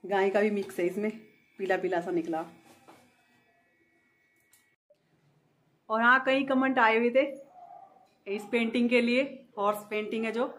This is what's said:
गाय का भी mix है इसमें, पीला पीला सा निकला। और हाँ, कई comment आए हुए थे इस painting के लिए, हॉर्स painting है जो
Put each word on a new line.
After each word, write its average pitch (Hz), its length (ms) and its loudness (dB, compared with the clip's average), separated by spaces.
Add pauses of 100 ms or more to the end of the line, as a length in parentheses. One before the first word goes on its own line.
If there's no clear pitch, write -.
गाय 196 260 2
का 202 120 2
भी 214 100 2
mix 196 280 -6
है 175 60 0
इसमें, 208 260 -2 (480)
पीला 185 180 -2
पीला 180 240 -2
सा 180 100 -8
निकला। 170 340 -4 (3500)
और 220 120 0
हाँ, 254 240 6
कई 269 180 2
comment 262 360 2
आए 220 180 6
हुए 240 120 2
थे 254 120 4 (1040)
इस 202 240 -8
painting 240 380 0
के 240 120 4
लिए, 240 220 0 (340)
हॉर्स 202 320 -2
painting 214 360 -6
है 220 60 -4
जो 233 160 -2 (120)